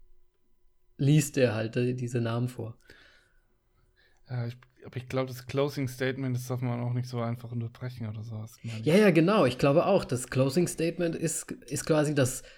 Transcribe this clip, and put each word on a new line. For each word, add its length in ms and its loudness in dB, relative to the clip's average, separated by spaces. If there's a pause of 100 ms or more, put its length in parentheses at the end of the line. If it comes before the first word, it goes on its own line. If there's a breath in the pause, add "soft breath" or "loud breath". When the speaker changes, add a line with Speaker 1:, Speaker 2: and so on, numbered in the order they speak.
(960)
Speaker 1:
liest 400 4
er 200 4
halt, 200 -4
äh, 180 0
diese 260 -4
Namen 280 0
vor. 300 -10 (1500 soft breath)
Speaker 2:
Ja, 160 -4
ich, 100 -10 (300)
aber 100 -16
ich 120 -10
glaub, 180 -2
das 220 -14
Closing 400 -2
Statement, 480 -2
das 100 -6
darf 140 -4
man 180 -2
auch 140 -2
nicht 160 -2
so 120 -6
einfach 300 -6
unterbrechen 560 -8
oder 160 -8
sowas, 400 -12
meine 160 -8
ich. 80 -8
Speaker 1:
Ja, 80 4
ja, 160 8
genau. 340 4
Ich 140 2
glaube 280 4
auch, 180 4
das 240 -6
Closing 400 2
Statement 480 -2
ist, 340 -4
ist 340 -8
quasi 300 2
das, 300 2 (140 loud breath)